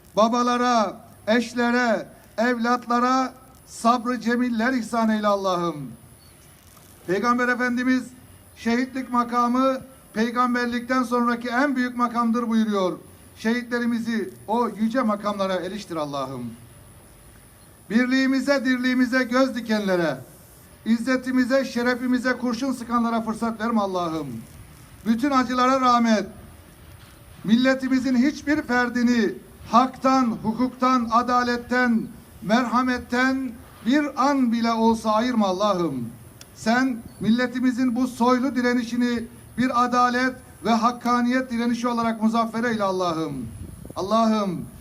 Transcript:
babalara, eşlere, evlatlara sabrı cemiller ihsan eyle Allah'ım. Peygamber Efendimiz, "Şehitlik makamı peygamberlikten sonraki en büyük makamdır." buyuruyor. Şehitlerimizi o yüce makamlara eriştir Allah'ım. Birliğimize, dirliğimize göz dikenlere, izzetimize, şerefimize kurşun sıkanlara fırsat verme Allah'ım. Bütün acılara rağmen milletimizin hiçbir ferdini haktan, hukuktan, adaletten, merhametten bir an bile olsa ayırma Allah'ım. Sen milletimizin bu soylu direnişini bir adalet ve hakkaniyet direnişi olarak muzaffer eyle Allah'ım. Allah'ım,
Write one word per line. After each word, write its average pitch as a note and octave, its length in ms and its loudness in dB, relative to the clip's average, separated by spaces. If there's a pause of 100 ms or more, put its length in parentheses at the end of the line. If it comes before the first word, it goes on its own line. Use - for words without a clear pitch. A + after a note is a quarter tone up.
(160)
babalara, A#3+ 800 2 (300)
eşlere, A#3+ 800 0 (300)
evlatlara A#3+ 960 0 (340)
sabrı A#3 540 0
cemiller A#3+ 520 0
ihsan A3+ 360 -2
eyle G#3+ 180 0
Allah'ım. F3 640 -2 (1160)
Peygamber A#3+ 400 0
Efendimiz, B3 560 0 (520)
"Şehitlik B3 560 -4
makamı A#3+ 680 2 (360)
peygamberlikten A#3+ 880 0
sonraki A#3+ 440 0
en B3+ 280 0
büyük B3 220 -2
makamdır." A#3 520 0
buyuruyor. G3+ 500 0 (360)
Şehitlerimizi A#3 960 -2 (180)
o A3+ 220 0
yüce A3 320 0
makamlara G3+ 520 0
eriştir F#3 420 -6
Allah'ım. C#3 480 -6 (1500)
Birliğimize, C4 760 0
dirliğimize B3+ 580 0
göz B3+ 320 0
dikenlere, F#3+ 640 0 (680)
izzetimize, B3+ 800 0
şerefimize B3 680 0
kurşun B3+ 380 -2
sıkanlara A#3 500 -2
fırsat A3 380 -4
verme A3+ 220 0
Allah'ım. E3+ 460 -2 (760)
Bütün A#3 260 2
acılara B3+ 500 2
rağmen A#3 440 4 (1200)
milletimizin C4 720 2
hiçbir D4 460 0
ferdini A#3+ 720 2 (380)
haktan, B3+ 720 2
hukuktan, B3 680 0
adaletten, A#3+ 960 2 (340)
merhametten B3 1120 0 (340)
bir C#4+ 440 2
an C4 220 2
bile A3+ 200 0
olsa A3+ 400 2
ayırma A3 360 2
Allah'ım. F3 640 0 (460)
Sen B3 420 0 (220)
milletimizin A#3+ 760 0
bu B3+ 120 0
soylu B3 480 2
direnişini A#3+ 680 0 (340)
bir B3 280 2
adalet B3 500 2 (300)
ve G#3 40 0
hakkaniyet A#3+ 840 0
direnişi A#3+ 360 -2
olarak A3+ 340 -2
muzaffer A3+ 420 0
eyle A3 200 0
Allah'ım. D#3+ 640 -2 (480)
Allah'ım, G#3 680 0 (160)